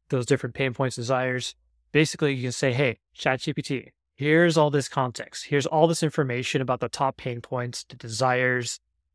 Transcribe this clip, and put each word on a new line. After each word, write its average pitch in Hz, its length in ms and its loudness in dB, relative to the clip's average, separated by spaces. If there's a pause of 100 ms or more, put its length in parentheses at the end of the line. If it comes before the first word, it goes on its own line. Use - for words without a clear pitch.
those 127 160 0
different 123 300 0
pain 135 180 -2
points, 131 240 -2
desires, 127 580 -2 (380)
basically 151 420 2
you 127 100 -4
can 123 80 -2
say, 131 200 0
"Hey, 123 260 0 (140)
Chat 131 280 -2
G 151 120 -6
P 143 100 -6
T, 131 300 -6 (220)
here's 156 420 4
all 151 140 6
this 139 180 0
context. - 580 -4
Here's 143 200 0
all 160 200 4
this 165 160 2
information 135 580 -2
about 127 200 -2
the 120 80 -4
top 135 280 -2
pain 120 240 -8
points, 123 440 -8
the - 120 -20
desires, 123 840 0 (340)